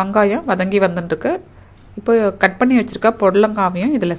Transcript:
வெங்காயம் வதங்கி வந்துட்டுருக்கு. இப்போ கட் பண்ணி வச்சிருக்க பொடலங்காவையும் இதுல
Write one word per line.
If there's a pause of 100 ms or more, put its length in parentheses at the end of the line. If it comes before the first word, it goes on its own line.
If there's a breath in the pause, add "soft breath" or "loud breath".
வெங்காயம்
வதங்கி
வந்துட்டுருக்கு. (680 soft breath)
இப்போ (300)
கட்
பண்ணி
வச்சிருக்க (120)
பொடலங்காவையும்
இதுல